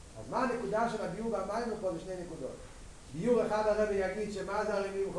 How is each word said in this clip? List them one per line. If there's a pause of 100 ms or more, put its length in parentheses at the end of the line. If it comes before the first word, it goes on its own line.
(200)
אז
מה
הנקודה
של
הביאור
במים (160)
פה?
זה
שני (100)
נקודות. (560)
ביאור
אחד
הרבי
יגיד
שמה
זה
הרי
ממך?